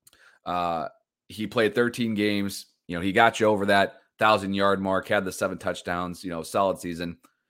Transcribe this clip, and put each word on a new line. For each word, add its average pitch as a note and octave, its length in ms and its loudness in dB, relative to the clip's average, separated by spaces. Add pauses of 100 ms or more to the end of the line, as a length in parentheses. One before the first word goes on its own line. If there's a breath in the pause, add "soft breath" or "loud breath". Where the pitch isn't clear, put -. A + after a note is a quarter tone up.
(460 soft breath)
Uh, E2+ 420 -2 (400)
he G2+ 180 -8
played G#2+ 280 0
thirteen A#2+ 400 0
games. G2+ 500 0 (240)
You F2 80 -6
know, E2+ 60 -4
he F#2+ 100 -2
got A2+ 280 4
you A2 60 4
over G2+ 200 2
that G2 340 2 (180)
thousand G2+ 360 2
yard G2 260 2
mark, F#2+ 280 -2
had G#2 160 2
the F#2 80 -6
seven F#2 240 -4
touchdowns, F2+ 680 -6
you F#2 60 -8
know, E2 120 -8
solid F#2+ 360 0
season. E2+ 380 -8 (340 soft breath)